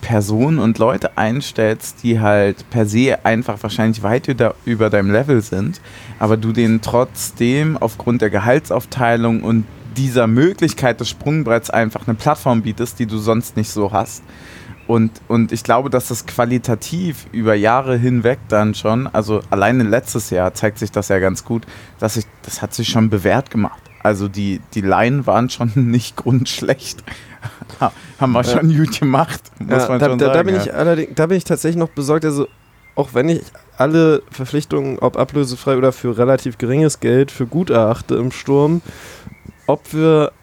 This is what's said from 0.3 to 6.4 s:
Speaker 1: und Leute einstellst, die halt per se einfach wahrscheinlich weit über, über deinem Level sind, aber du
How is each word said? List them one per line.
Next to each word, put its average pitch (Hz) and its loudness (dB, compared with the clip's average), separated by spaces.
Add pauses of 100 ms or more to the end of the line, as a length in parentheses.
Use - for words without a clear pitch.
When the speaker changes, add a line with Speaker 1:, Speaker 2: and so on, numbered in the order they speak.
Speaker 1:
und 110 2
Leute - 0
einstellst, 113 -2
die 113 2
halt 104 2
per 113 2
se 117 2
einfach 113 0
wahrscheinlich 110 -2
weit 117 0
über, 120 0 (100)
über 110 0
deinem 101 2
Level 123 2
sind, 104 -4 (400)
aber 110 2
du 113 -2